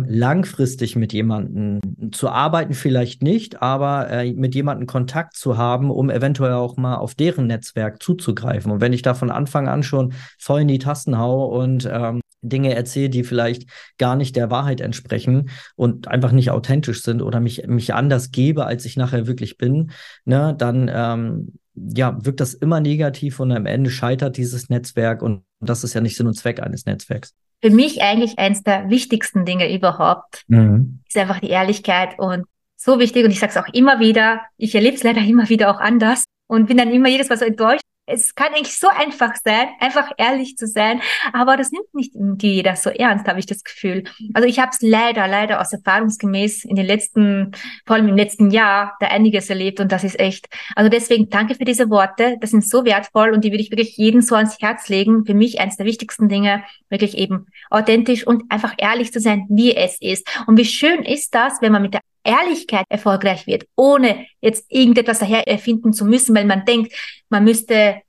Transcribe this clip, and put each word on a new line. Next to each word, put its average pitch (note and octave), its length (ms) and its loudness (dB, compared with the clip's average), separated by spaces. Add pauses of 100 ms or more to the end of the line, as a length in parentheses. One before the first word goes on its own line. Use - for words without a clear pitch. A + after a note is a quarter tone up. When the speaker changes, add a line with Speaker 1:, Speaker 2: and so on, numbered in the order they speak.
Speaker 1:
langfristig B2+ 920 -2
mit A2 160 -2
jemandem G#2 640 -4 (320)
zu - 160 -6
arbeiten, D3+ 460 -2
vielleicht B2+ 500 -2
nicht, G#3+ 380 -2
aber, C3+ 480 -2
äh, B2 240 -4
mit C3 200 -4
jemandem C#3 320 -4
Kontakt C3 520 -6
zu A#2+ 200 -4
haben, B2 320 -2
um C3+ 200 -2
eventuell B2+ 420 -2
auch B2 240 -4
mal B2+ 200 -4
auf - 200 -8
deren D3+ 320 -2
Netzwerk A2+ 560 -6
zuzugreifen. G#2+ 640 -4
Und G#2 120 -2
wenn B2 100 2
ich B2 100 -2
da B2+ 120 0
von B2+ 180 -4
Anfang C#3 380 -4
an C#3+ 120 -2
schon C3 320 -2 (240)
voll C#3+ 220 -2
in D3 80 2
die C3+ 120 2
Tasten C#3 380 -4
hau B2+ 280 0
und, B2+ 440 -2
ähm, A#2 300 -4 (220)
Dinge C3 340 -2
erzähle, C3 340 -4
die B2+ 140 -2
vielleicht B2 460 -4 (280)
gar B2+ 200 0
nicht C3 180 -4
der A#2 160 -2
Wahrheit C3+ 300 -4
entsprechen B2+ 680 -4 (260)
und - 320 -2
einfach B2 240 0
nicht B2+ 180 2
authentisch B2+ 500 -2
sind A#2 200 -4
oder A2+ 180 -4
mich, A#2 260 -4
mich - 280 -2
anders C3+ 380 0
gebe, C#3+ 340 0
als A#2+ 180 -6
ich A#2+ 140 -12
nachher B2 280 -2
wirklich B2 320 -8
bin, D3+ 340 -2 (340)
ne, D3 320 0
dann... B2 360 -2
Ähm, A#2 600 -6 (220)
ja, A2+ 480 -4
wirkt C3+ 160 -4
das C3 140 -4
immer D#3 280 -2
negativ D3 580 -4
und B2+ 120 -2
am G#2+ 140 -2
Ende B2 240 -2
scheitert C3 480 -4
dieses B2 320 -6
Netzwerk A2+ 540 -4
und G#2 180 -4 (180)
das A#2 240 -6
ist A#2+ 120 -8
ja A2+ 60 -2
nicht A2+ 140 -2
Sinn A#2+ 120 -2
und A2 80 -2
Zweck - 260 -6
eines - 240 -10
Netzwerks. - 480 -8 (300)
Speaker 2:
Für A3 80 4
mich C#4+ 320 4
eigentlich A3 340 0
eins G3+ 240 0
der G3 300 -2
wichtigsten A3+ 520 0
Dinge F3+ 300 -2
überhaupt F3+ 760 -2
Speaker 1:
Mhm. A2+ 600 4
Speaker 2:
ist - 100 -8
einfach F#3+ 220 0
die - 100 -6
Ehrlichkeit F#3+ 680 0
und F3+ 240 -4 (320)
so B3+ 240 2
wichtig A#3+ 260 4
und G#3+ 60 6
ich F#3+ 80 -2
sag's G#3 180 -2
auch - 160 -4
immer B3+ 260 6
wieder, A3 420 4 (160)
ich A3 180 -2
erleb's A#3+ 260 2
leider A#3 200 2
immer A3 280 4
wieder G#3+ 220 4
auch G3+ 80 -4
anders A#3 460 2 (200)
und A3 220 2
bin B3 100 2
dann A#3 140 4
immer B3+ 180 4
jedes C4+ 200 0
Mal A3+ 100 0
so B3 60 0
enttäuscht. A3+ 360 2 (240)
Es - 300 -4
kann D4 180 0
eigentlich D4+ 240 -6
so F#4 120 2
einfach C#4 520 0
sein, A3 260 0 (120)
einfach C#4 380 -2
ehrlich C4 400 -2
zu A3+ 100 -8
sein, A3 320 0 (320)
aber B3+ 240 2
das C4+ 160 -2
nimmt F#4+ 220 -10
nicht C4+ 200 -6
irgendwie G3 420 0
jeder F#3 200 0
so - 140 -4
ernst, G#3+ 400 0
habe F3+ 100 -2
ich F#3+ 60 -6
das - 180 -10
Gefühl. F#3+ 400 -6 (300)
Also A3+ 120 4
ich B3 140 2
hab's A#3 220 0
leider, A3+ 440 2
leider G3+ 360 0
aus F3+ 100 -6
erfahrungsgemäß G#3 920 -2
in G3+ 100 -4
den F#3+ 100 0
letzten, G3+ 680 0 (320)
vor A3+ 100 2
allem A3 140 4
im G3 80 4
letzten G#3 340 4
Jahr, G3+ 480 2
da G3+ 80 0
einiges G#3 420 2
erlebt F#3+ 300 -4
und G3 140 0
das F#3 100 0
ist F#3 160 -4
echt, F#3+ 300 -2 (260)
also G#3+ 140 4
deswegen A#3 400 2
danke G#3+ 260 0
für - 80 -6
diese A#3+ 260 0
Worte, G#3+ 520 2
das A3 100 -6
sind G#3+ 160 4
so B3+ 160 2
wertvoll G#3+ 460 2
und G#3+ 160 0
die G#3 60 0
würde G#3+ 120 -2
ich - 80 -10
wirklich A3+ 240 -2
jedem A3 240 4
so A#3 160 4
ans G#3+ 240 2
Herz G#3 300 -4
legen. G#3+ 360 2
Für G#3+ 80 0
mich A3 280 2
eins G3 160 -4
der G3 80 -6
wichtigsten A3 420 0
Dinge, G3+ 360 0 (260)
wirklich G3+ 280 -2
eben F#3+ 280 -4 (240)
authentisch A3+ 580 2
und A#3 240 2
einfach G#3+ 260 -4
ehrlich A#3 360 -2
zu A3+ 80 -4
sein, G#3 280 0
wie A3+ 280 4
es F3+ 240 0
ist. F#3+ 260 -6 (180)
Und A3 120 8
wie A#3+ 80 6
schön D4+ 380 0
ist - 300 -4
das, B3 280 0
wenn A3 100 4
man G3+ 100 4
mit G3 120 -2
der - 80 -4 (240)
Ehrlichkeit C4+ 640 0
erfolgreich G3 600 -2
wird, F#3+ 180 -4 (100)
ohne C4 500 4 (140)
jetzt - 320 -2
irgendetwas A#3 480 4
daher A3 260 0
erfinden A3+ 460 0
zu G#3 140 -2
müssen, A#3 280 4
weil G3+ 120 4
man F#3+ 180 2
denkt, A#3 300 0 (340)
man G#3 160 2
müsste G#3+ 540 4 (100)